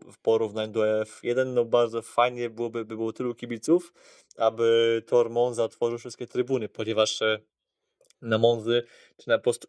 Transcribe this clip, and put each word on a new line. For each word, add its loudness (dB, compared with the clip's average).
w -20
porównaniu 0
do 0
F -10
jeden. 0
No 2
bardzo 0
fajnie -2
byłoby, -6
by -12
było -4
tylu -6
kibiców, -2
aby 2
tor 2
Monza 0
otworzył -4
wszystkie -12
trybuny, -2
ponieważ, -2
e, 0
na 0
Monzy 2
czy -10
na 4
po -2
prostu -2